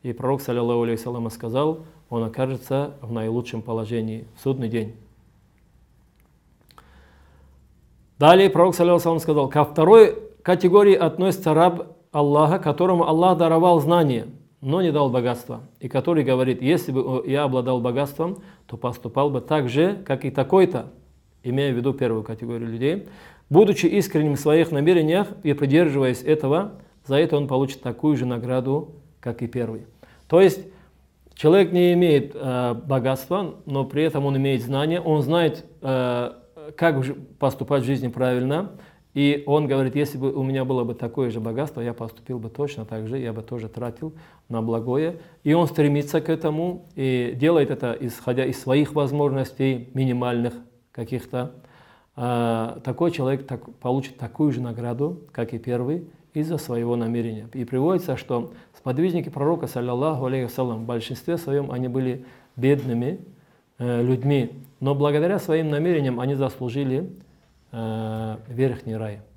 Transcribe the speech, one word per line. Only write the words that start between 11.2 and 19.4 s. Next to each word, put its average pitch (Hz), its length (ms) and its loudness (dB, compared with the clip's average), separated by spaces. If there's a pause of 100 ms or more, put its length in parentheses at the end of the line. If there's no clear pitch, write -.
раб 175 400 4 (160)
Аллаха, 151 480 4
которому 170 480 2
Аллах 170 320 4
даровал 165 400 6
знание, 139 480 2 (340)
но 156 220 0
не 165 80 2
дал 143 180 2
богатства, 120 520 -4 (180)
и 131 100 -10
который 147 340 0
говорит: 127 380 2
"Если 147 300 0
бы 131 340 -2
я 143 200 0
обладал 127 360 0
богатством, 143 640 -4 (240)
то 117 100 -14
поступал 131 540 -2
бы 127 100 -4